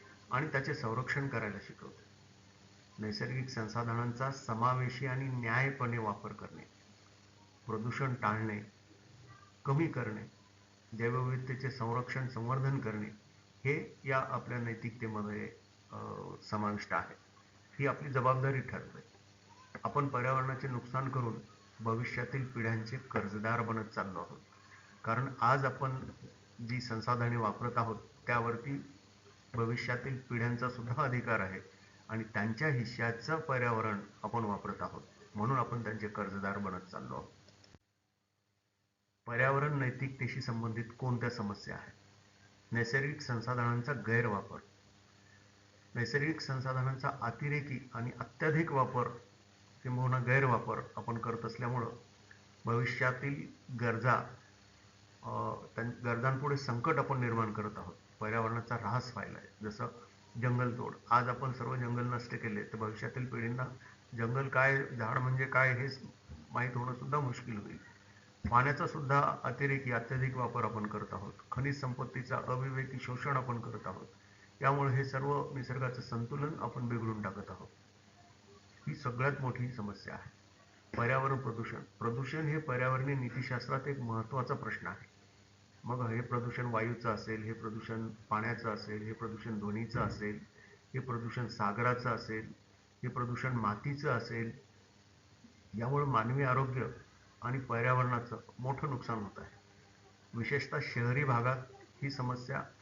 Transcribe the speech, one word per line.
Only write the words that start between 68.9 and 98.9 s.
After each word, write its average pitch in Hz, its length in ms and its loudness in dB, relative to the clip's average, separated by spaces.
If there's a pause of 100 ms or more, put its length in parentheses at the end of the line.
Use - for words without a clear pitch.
अतिरेकी, 135 480 2
अत्याधिक 127 440 2
वापर 120 300 0
आपण 107 220 -2
करत 104 240 -4
आहोत. 101 220 -6 (180)
खनिज 135 300 0
संपत्तीचा 127 640 -4
अविवेकी 131 520 -2
शोषण 131 380 -2
आपण 120 220 -2
करत 107 280 -6
आहोत. - 200 -8 (540)
यामुळे 139 340 4
हे 135 100 4
सर्व 139 500 0
निसर्गाचं 127 460 -2
संतुलन 143 580 -2
आपण 117 280 -2
बिघडून 110 340 0
टाकत 104 300 -6
आहोत. 92 160 -12 (1200)
ही - 80 -4
सगळ्यात 127 440 0
मोठी 123 320 -2
समस्या 101 420 -8
आहे. - 180 -12 (640)
पर्यावरण 135 400 2
प्रदूषण. 113 440 -4 (180)
प्रदूषण 131 460 0
हे 151 140 2
पर्यावरणीय 131 560 2
नीतिशास्त्रात 127 720 -2
एक 139 120 -2
महत्त्वाचा 120 540 0
प्रश्न 107 340 -4
आहे. - 280 -10 (680)
मग 123 240 0
हे 113 140 2
प्रदूषण 120 440 0
वायूचं 113 480 2
असेल, 107 300 -2
हे 110 100 -2
प्रदूषण 113 540 -4
पाण्याचं 110 680 -2
असेल, 104 300 -4
हे 110 100 -4
प्रदूषण 107 460 -4
ध्वनीचं 110 420 -2
असेल, 104 380 -2 (540)
हे 131 60 -2
प्रदूषण 120 480 -4
सागराचं 120 640 2
असेल, 113 380 -2 (560)
हे 123 60 -2
प्रदूषण 123 440 -2
मातीचं 120 560 0
असेल, 113 420 -2 (1300)
यामुळे 139 280 2
मानवी 127 380 4
आरोग्य 127 440 2 (540)
आणि 127 180 -2
पर्यावरणाचं 123 800 2 (220)
मोठं 127 300 -2
नुकसान 120 300 -4